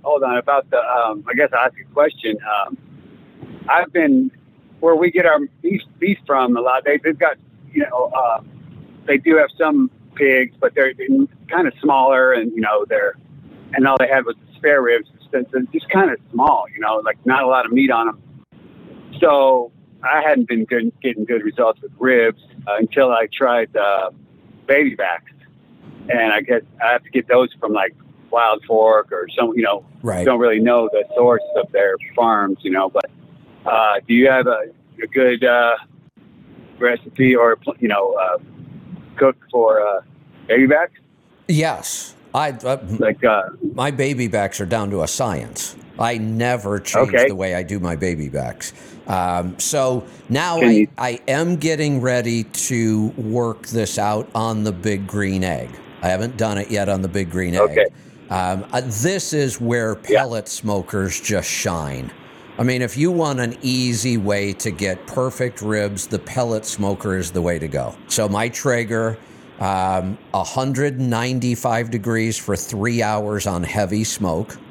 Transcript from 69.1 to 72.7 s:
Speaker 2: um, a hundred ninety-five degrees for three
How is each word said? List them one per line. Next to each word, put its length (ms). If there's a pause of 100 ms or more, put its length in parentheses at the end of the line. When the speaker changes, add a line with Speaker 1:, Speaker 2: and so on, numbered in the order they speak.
Speaker 2:
um, 580 (160)
a 120
hundred 560
ninety-five 920
degrees 480
for 180
three 460